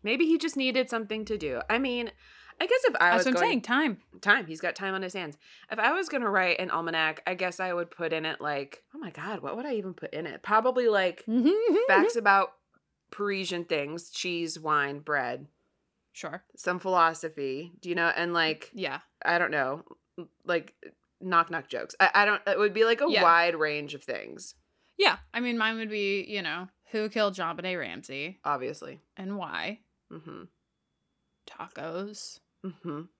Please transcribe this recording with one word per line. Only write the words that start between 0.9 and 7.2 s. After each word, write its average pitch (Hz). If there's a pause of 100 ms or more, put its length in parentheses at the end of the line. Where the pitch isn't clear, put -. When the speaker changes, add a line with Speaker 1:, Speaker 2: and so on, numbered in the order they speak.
Speaker 1:
to 214
do. 139
I 226
mean, 240 (480)
I -
guess 508
if 480
I 175
Speaker 2:
That's 180
Speaker 1:
was -
Speaker 2:
what -
I'm 254
Speaker 1:
going -
Speaker 2:
saying, 254
time. 254 (240)
Speaker 1:
Time. 202
He's 160
got 175
time 190
on 190
his 180
hands. 165 (340)
If 220
I 233
was 359
gonna 247
write 185
an 185
almanac, 160